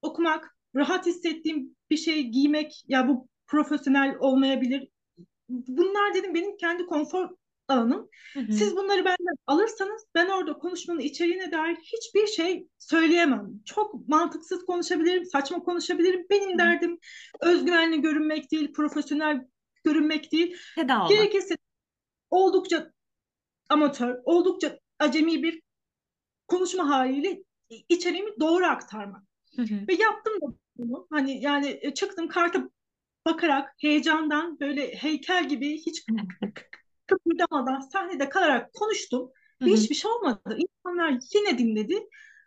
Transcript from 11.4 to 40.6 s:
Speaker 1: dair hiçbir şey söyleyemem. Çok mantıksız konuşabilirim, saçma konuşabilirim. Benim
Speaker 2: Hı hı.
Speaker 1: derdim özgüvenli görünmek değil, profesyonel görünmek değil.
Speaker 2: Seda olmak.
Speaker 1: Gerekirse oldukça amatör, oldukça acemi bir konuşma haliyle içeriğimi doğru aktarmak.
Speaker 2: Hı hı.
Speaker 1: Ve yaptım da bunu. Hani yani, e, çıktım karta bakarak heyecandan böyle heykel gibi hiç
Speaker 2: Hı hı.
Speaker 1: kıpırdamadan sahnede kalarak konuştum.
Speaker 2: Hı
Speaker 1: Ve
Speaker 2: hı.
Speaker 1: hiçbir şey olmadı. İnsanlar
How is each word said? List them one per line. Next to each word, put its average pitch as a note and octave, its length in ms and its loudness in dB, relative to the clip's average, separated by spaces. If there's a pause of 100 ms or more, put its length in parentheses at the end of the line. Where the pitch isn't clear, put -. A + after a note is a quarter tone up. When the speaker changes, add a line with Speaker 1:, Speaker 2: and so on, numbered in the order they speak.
Speaker 1:
dair E4 240 -2
hiçbir G#4+ 500 -2
şey F4 420 -4 (100)
söyleyemem. D#4 720 2 (140)
Çok G#4 440 -4
mantıksız E4 560 -2
konuşabilirim, F4 600 0
saçma D4 380 -4
konuşabilirim. F4 680 0
Benim G4+ 180 2
Speaker 2:
Hı F#4 40 -4
hı. F4 60 0
Speaker 1:
derdim E4+ 400 2 (420)
özgüvenli E4 600 4
görünmek D#4 520 0
değil, D#4 200 -2
profesyonel D4 760 -2 (380)
görünmek D4+ 480 2
değil. F4 240 2 (180)
Speaker 2:
Seda C4 200 0
olmak. G3 160 2
Speaker 1:
Gerekirse G4+ 460 4 (760)
oldukça F#4 600 2 (760)
amatör, C#4 560 2
oldukça E4+ 540 2 (200)
acemi D4+ 440 2
bir E4 200 -4 (880)
konuşma F4+ 400 0
haliyle C#4 540 0 (460)
içeriğimi F4 420 0 (100)
doğru E4+ 260 2
aktarmak. G#3 560 -6 (340)
Speaker 2:
Hı B3 60 -4
hı. G#3 260 -4
Speaker 1:
Ve F#4 60 2
yaptım G#4+ 460 0
da D4 60 -6 (300)
bunu. A#3+ 340 -8
Hani C4+ 320 -2
yani, C#4+ 400 -2
e, C#4 120 -6
çıktım F4 340 -6
karta F4 400 0 (580)
bakarak D#4+ 520 0
heyecandan D#4 840 0
böyle C#4+ 340 -4
heykel D#4 540 -2
gibi C#4+ 300 -4
hiç D#4+ 320 -10
Speaker 2:
Hı A3+ 40 0
hı. G3 380 -6 (540)
Speaker 1:
kıpırdamadan D4+ 760 0
sahnede E4+ 480 -4
kalarak D4 460 0
konuştum. F4 560 -4 (320)
Speaker 2:
Hı - 40 0
Speaker 1:
Ve A3+ 40 8
Speaker 2:
hı. G#3+ 60 8
Speaker 1:
hiçbir A3 180 2
şey G#4 160 -2
olmadı. C#4 480 -4
İnsanlar E4+ 600 -2 (160)